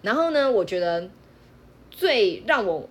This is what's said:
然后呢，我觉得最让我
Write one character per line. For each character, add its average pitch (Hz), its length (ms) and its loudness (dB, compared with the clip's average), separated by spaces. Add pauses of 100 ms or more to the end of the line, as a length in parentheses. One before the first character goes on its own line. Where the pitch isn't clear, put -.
然 214 140 -2
后 330 160 0
呢， 277 180 2
我 202 160 2
觉 180 140 -4
得 175 280 -2 (840)
最 208 560 2
让 269 180 2
我 156 260 -4